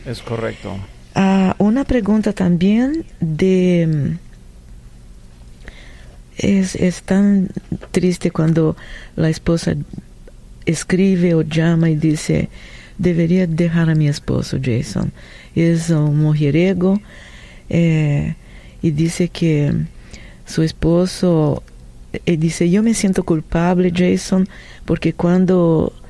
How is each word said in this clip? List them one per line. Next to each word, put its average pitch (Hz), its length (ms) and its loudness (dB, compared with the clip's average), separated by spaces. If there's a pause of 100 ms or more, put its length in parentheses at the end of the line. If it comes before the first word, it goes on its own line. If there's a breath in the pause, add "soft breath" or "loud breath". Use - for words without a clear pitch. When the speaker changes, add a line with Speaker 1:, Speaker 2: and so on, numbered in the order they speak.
Speaker 1:
Es 120 140 -10
correcto. 110 560 -8 (400)
Speaker 2:
Ah, 190 420 2
una 220 260 2
pregunta 214 480 0
también 208 720 0 (160)
de, 165 960 0 (2250 loud breath)
es, 190 380 0
es - 280 -2
tan 196 460 2 (440)
triste 180 380 0
cuando 160 460 2 (400 loud breath)
la 160 120 0
esposa 170 460 -2 (920)
escribe 180 680 2
o 160 80 2
llama 165 480 2
y 156 60 2
dice, 156 520 0 (500 loud breath)
"Debería 175 480 2
dejar 165 440 0
a 160 40 2
mi 156 140 2
esposo, 135 540 -4
Jason. - 500 -2 (420 loud breath)
Es 165 360 0
un 151 300 2
mujeriego", 170 800 2 (680 loud breath)
eh, 156 640 0 (480 loud breath)
y 170 80 0
dice 165 380 -2
que 151 440 0 (720 loud breath)
su - 160 -2
esposo, 165 1000 0 (640)
eh, 170 100 2
dice, 165 340 0
"Yo 202 120 2
me 226 120 2
siento 190 300 0
culpable, 175 720 0
Jason, 185 540 0 (360 loud breath)
porque - 280 -2
cuando 175 800 2 (180)